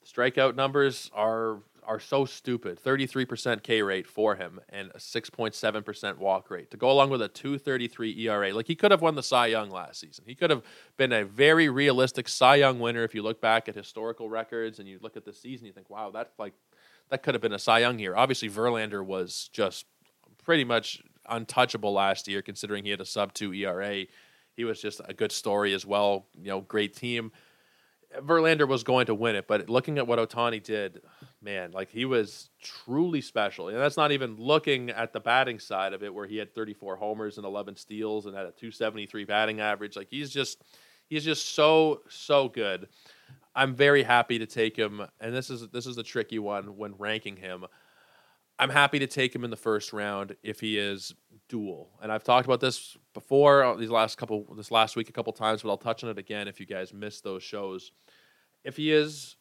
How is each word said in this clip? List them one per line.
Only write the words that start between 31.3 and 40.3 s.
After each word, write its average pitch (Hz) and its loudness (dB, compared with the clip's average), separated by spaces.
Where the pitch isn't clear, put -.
man, 92 -8
like, 95 -8
he 117 -6
was 117 -2
truly 151 -2
special. 98 -4
And 107 -6
that's 139 0
not 147 2
even 127 -2
looking 131 0
at 113 -6
the 113 -6
batting 123 2
side 95 -4
of 98 -10
it, 101 -8
where 101 -8
he 104 -8
had 101 -10
thirty-four 104 -8
homers 107 -6
and 104 -14
eleven 98 -8
steals 107 -6
and 98 -12
had 98 -10
a 85 -14
two 117 -16
seventy-three 107 -6
batting 107 0
average. 104 -4
Like, 98 -12
he's 139 -8